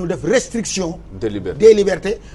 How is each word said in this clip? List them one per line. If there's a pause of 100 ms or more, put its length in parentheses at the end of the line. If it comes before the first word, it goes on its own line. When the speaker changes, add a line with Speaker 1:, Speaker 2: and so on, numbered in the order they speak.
Speaker 1:
ñëw
def
restriction (200)
Speaker 2:
Des
libertés.
Speaker 1:
des
libertés. (180)